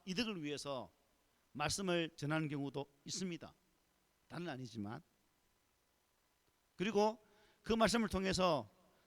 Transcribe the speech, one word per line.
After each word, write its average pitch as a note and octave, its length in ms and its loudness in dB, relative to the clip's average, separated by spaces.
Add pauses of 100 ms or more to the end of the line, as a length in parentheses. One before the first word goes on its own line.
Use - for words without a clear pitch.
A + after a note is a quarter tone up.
이득을 G3 380 -2
위해서 C#3 500 -6 (600)
말씀을 E3 640 0
전하는 D#3 320 0
경우도 C#3 380 -4 (180)
있습니다. D#3+ 500 -8 (720)
다는 E3+ 200 -8
아니지만. A#2+ 540 -8 (1700)
그리고 G#3 440 2 (440)
그 G#3+ 120 -2
말씀을 A3 340 6
통해서 F3+ 600 2 (360)